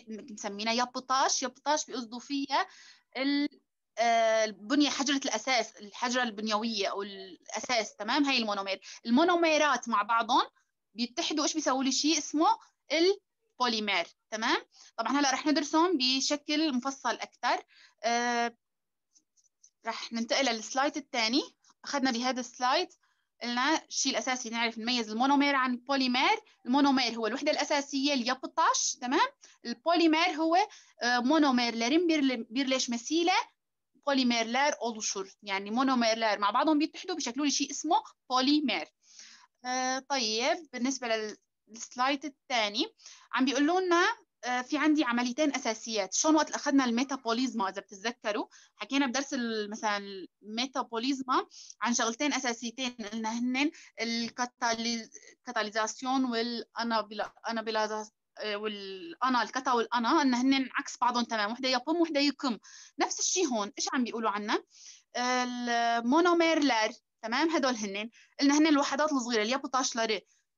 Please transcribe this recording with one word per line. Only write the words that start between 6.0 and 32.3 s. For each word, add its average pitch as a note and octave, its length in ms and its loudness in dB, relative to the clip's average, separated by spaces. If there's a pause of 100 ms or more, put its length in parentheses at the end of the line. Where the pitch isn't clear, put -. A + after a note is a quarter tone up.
البنيوية G#3+ 640 -2
أو G3 160 -4
الأساس، G3+ 920 -6
تمام؟ B3+ 280 0
هاي C4+ 140 2
المونومير. G3+ 420 -2 (260)
المونوميرات D4+ 840 4
مع G#3+ 140 0
بعضهم A#3 440 2 (480)
بيتحدوا، A#3 500 -2
إيش - 100 -2
بيسووا C4+ 300 0
لي؟ C4+ 80 2
شيء D4+ 260 2
اسمه E4 400 2 (340)
البوليمير، A#3 1120 0 (240)
تمام؟ A3+ 260 0 (400)
طبعًا A#3+ 240 0
هلأ C#4 100 2
رح C4+ 160 -2
ندرسهم D#4 520 2
بشكل D4 760 0
مفصل B3 400 -4
أكتر. - 520 -4 (380)
آه، A#3 520 0 (1300)
رح - 260 -8
ننتقل A#3 320 0
للسلايد B3 520 -2
الثاني. B3 460 -2 (420)
أخذنا C4+ 260 0
بهذا B3 300 -2
السلايد C4+ 480 0 (540)
قلنا B3 460 0
الشيء - 240 -2
الأساسي B3 380 -4
نعرف A#3 280 -2
نميز A3+ 320 -2
المونومير C#4 440 4
عن B3+ 160 2
البوليمير. C4 720 2 (260)
المونومير C4 480 4
هو A3+ 120 -2
الوحدة C#4+ 260 0
الأساسية C#4+ 600 0
اليابطاش، C#4 840 0
تمام؟ C#4+ 280 2 (360)
البوليمير E4 680 4
هو، D#4+ 260 2 (460)
آه، A#3+ 180 2
مونوميرlerin B3 880 2
birle-، C4+ 420 0